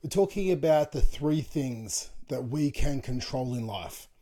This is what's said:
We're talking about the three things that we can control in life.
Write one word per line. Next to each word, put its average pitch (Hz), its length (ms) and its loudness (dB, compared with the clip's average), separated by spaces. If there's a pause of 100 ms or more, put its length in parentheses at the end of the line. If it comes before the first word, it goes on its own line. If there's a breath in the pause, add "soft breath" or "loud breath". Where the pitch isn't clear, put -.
We're 151 60 -4
talking 196 420 2
about 151 400 4
the 143 80 -4
three 151 400 4
things 123 720 -4 (180)
that 127 220 -4
we 147 200 2
can 139 300 0
control 127 560 -4
in 117 100 -4
life. 98 440 -8 (120)